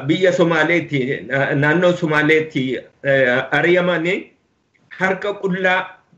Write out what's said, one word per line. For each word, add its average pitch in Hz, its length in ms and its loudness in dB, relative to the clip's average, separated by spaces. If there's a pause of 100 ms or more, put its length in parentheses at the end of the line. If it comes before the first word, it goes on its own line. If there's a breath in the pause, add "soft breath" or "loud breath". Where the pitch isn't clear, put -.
biyya 180 260 2
Somaaleetti, 156 920 0
na-, 135 280 -2
naannoo 160 380 2
Somaaleetti, 151 880 0 (240)
eh, 131 480 2
ari'amanii 175 800 0 (600)
harka 190 440 -4
qullaa 185 640 -2 (200)